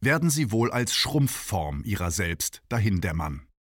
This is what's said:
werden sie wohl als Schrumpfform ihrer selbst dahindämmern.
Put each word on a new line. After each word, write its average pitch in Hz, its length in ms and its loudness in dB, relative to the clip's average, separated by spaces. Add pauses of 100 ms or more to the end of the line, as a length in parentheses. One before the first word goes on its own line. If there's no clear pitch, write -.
werden 156 280 2
sie 143 220 2
wohl 113 180 2
als 120 240 0
Schrumpfform 87 920 0
ihrer 90 260 -2
selbst 85 560 -4
dahindämmern. 85 760 0 (320)